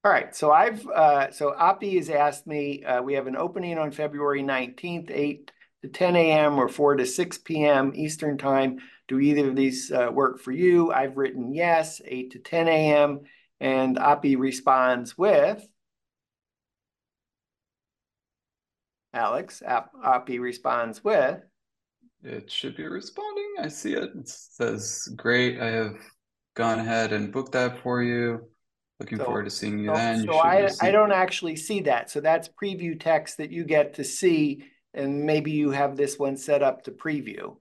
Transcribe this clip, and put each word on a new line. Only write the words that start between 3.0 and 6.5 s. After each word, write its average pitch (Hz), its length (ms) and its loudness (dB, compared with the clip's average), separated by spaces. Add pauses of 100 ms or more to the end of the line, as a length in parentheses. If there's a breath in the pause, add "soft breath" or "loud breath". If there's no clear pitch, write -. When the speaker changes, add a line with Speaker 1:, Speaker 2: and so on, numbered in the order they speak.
Speaker 1:
we 139 120 -4
have 135 120 -2
an 127 100 -6
opening 175 400 -4
on 156 140 -2
February 143 520 -4
nineteenth, 139 680 -6
eight 147 420 -4 (300 soft breath)
to 127 60 -14
ten 180 280 0
A 160 160 6
M 151 260 4